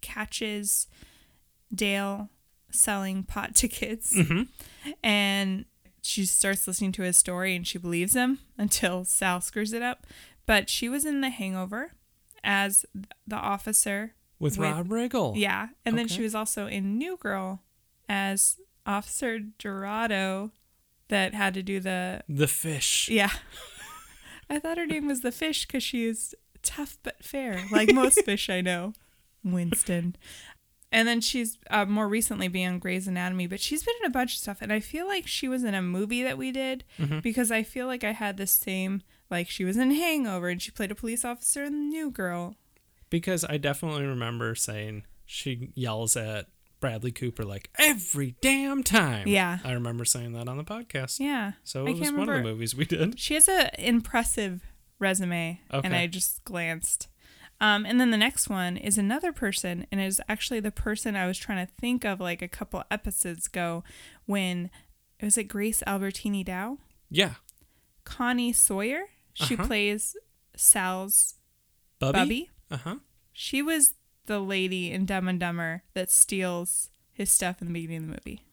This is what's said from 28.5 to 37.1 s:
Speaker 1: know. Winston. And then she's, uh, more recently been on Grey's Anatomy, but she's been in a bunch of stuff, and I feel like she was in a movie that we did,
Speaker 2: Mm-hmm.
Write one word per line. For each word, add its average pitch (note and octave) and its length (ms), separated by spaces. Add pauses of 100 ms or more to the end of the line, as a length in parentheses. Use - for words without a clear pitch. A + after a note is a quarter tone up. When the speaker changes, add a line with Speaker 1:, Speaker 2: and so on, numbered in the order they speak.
Speaker 1:
know. F3+ 320 (500)
Winston. F3 720 (760)
And A3+ 140
then A#3 140
she's, A#3 360 (120)
uh, G#3 160
more G#3 240
recently G3+ 400
been F3+ 240
on F3+ 60
Grey's F#3 280
Anatomy, F3+ 400
but F#3 140
she's D#4 200
been A#4 200
in G4+ 60
a C4 40
bunch B3 220
of - 60
stuff, G3+ 220
and G#3 120
I G#3+ 80
feel E4 260
like F#4+ 180
she - 220
was B3+ 160
in G#3+ 100
a F#3+ 80
movie G3+ 400
that C4 160
we C4 140
did, C4 320 (160)
Speaker 2:
Mm-hmm. D#3 200